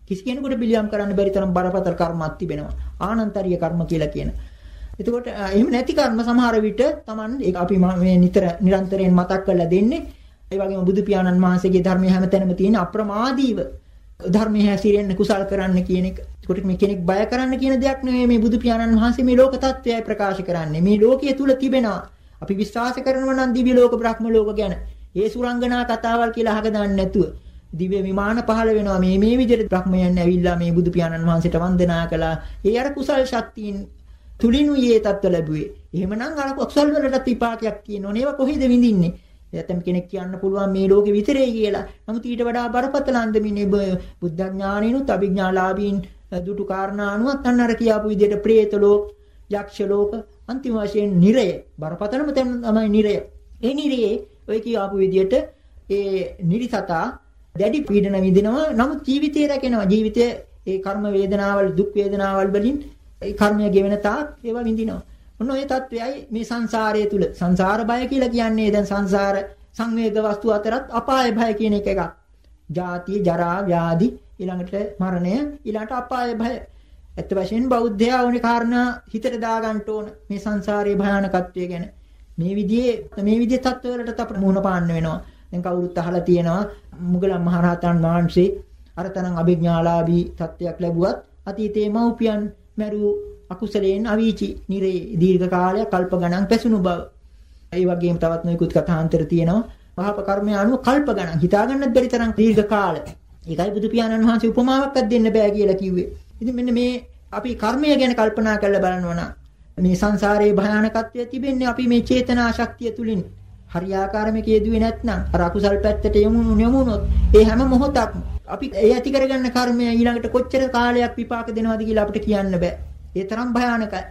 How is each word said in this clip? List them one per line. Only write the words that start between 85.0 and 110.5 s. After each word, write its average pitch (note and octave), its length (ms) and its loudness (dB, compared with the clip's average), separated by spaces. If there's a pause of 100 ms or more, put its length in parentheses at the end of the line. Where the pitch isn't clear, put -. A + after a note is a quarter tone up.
දැන් F3+ 180 -8
කවුරුත් F3+ 340 -4
අහලා F3 240 -2
තියෙනවා F3 420 2 (380)
මුගලන් F3+ 400 0
මහරහතන් F3 580 2
වහන්සේ E3+ 500 4 (420)
අර F3+ 160 -8
තරම් F#3 300 -4
අභිඥාලාභී E3+ 920 2
තත්ත්වයක් E3+ 480 -8
ලැබුවත් F3 380 0 (260)
අතීතයේ G#3 460 -2
මව්පියන් A3 520 0 (320)
මැරූ G#3 380 -2 (340)
අකුසලයෙන් G3 600 -2
අවීචි G#3+ 420 0 (160)
නිරේ F#3+ 360 -2 (160)
දීර්ඝ F3+ 340 4
කාලයක් F#3 400 0
කල්ප F3+ 220 0
ගණන් F3+ 340 0
පැසුණු A3+ 340 2
බව. F3 200 0 (680)
ඒ F3+ 160 0
වගේම F3 320 0
තවත් E3 260 -2
නොයෙකුත් E3+ 300 0
කථාන්තර E3 520 2
තියෙනවා. E3+ 420 2 (240)
පාප G3+ 280 -4
කර්මය G3+ 340 -2
අනුව G#3+ 260 2
කල්ප C#4+ 280 2
ගණන් F3 320 -2
හිතා G3+ 260 2
ගන්නත් C4+ 280 -2
බැරි B3 160 4
තරම් A#3 240 0
දීර්ඝ G#3+ 340 4
කාල. G3 280 0 (480)
ඒකයි E3+ 280 -4
බුදු G#3 180 -4
පියාණන් A3+ 360 0
වහන්සේ A3+ 260 2
උපමාවක්වත් C4 560 2
දෙන්න A3+ 220 4
බෑ G#3 220 4
කියලා G3 300 2
කිව්වේ. F#3 260 -2 (260)
ඉතින් A#3+ 220 -6
මෙන්න B3 180 -2
මේ B3 180 0 (380)
අපි A#3+ 260 -8
කර්මය B3+ 400 0
ගැන B3 200 2
කල්පනා A3 420 2
කරලා G3+ 240 2
බලනවා F3+ 340 -2
නම් - 160 -6 (480)
මේ F3+ 160 4
සංසාරයේ G#3 580 2